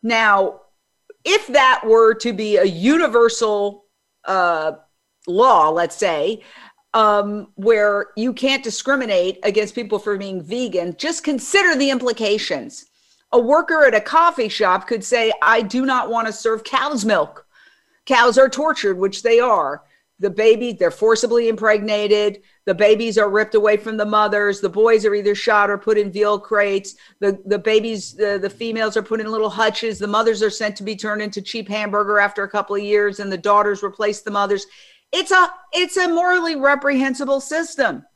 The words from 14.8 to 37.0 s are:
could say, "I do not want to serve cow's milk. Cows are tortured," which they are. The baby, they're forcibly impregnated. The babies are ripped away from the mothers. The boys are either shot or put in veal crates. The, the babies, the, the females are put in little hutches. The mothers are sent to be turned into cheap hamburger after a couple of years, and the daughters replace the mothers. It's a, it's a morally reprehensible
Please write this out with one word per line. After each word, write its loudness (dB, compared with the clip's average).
could -4
say, 0
"I 4
do -4
not -2
want -2
to -6
serve -4
cow's -2
milk. -2
Cows 4
are 8
tortured," -2
which -4
they 4
are. 0
The -2
baby, 2
they're 0
forcibly 0
impregnated. 0
The 0
babies 2
are 2
ripped -2
away 4
from -6
the -2
mothers. 0
The -4
boys 2
are 2
either 0
shot 2
or -4
put -2
in -2
veal 0
crates. -2
The, -2
the -2
babies, -2
the, -2
the -6
females -4
are -2
put -6
in -8
little -2
hutches. -2
The -6
mothers 0
are 0
sent -6
to -16
be -8
turned -6
into -8
cheap -12
hamburger -2
after 0
a -8
couple -4
of -4
years, 0
and -8
the -6
daughters 0
replace -4
the -8
mothers. -2
It's -2
a, 4
it's -2
a 0
morally 0
reprehensible 0